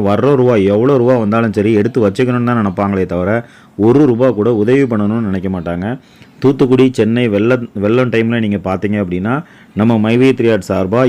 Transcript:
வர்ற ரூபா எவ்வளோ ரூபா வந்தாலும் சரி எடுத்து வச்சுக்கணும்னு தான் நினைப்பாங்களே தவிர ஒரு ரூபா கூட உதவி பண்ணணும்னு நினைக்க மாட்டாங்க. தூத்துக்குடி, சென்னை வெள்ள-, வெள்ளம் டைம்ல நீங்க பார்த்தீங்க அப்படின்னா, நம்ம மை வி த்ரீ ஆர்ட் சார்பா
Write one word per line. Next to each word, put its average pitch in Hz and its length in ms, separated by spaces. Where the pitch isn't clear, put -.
வர்ற 104 220
ரூபா 123 140
எவ்வளோ 131 280
ரூபா 127 220
வந்தாலும் 110 340
சரி 107 220
எடுத்து 104 260
வச்சுக்கணும்னு 123 440
தான் 117 120
நினைப்பாங்களே 98 520
தவிர 90 180
ஒரு 135 240
ரூபா 120 180
கூட 107 120
உதவி 131 300
பண்ணணும்னு 107 380
நினைக்க 95 260
மாட்டாங்க. 87 300
தூத்துக்குடி, 131 420
சென்னை 117 260
வெள்ள-, 117 340
வெள்ளம் 120 320
டைம்ல 117 300
நீங்க 101 200
பார்த்தீங்க 98 380
அப்படின்னா, 92 320
நம்ம 113 200
மை 110 220
வி 131 80
த்ரீ 117 140
ஆர்ட் 95 160
சார்பா 95 400